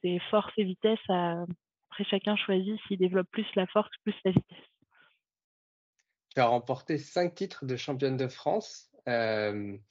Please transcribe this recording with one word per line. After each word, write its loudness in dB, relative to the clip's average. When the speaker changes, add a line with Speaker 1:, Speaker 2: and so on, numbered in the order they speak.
Speaker 1:
c'est 0
force 2
et 2
vitesse 0
à, 0
après, -8
chacun 0
choisit 0
s'il -2
développe 2
plus -4
la 2
force, 0
plus -2
la 4
vitesse. 0
Speaker 2:
Tu 4
as 8
remporté 0
cinq -2
titres -8
de -2
championne -2
de 0
France, -4
euh, 0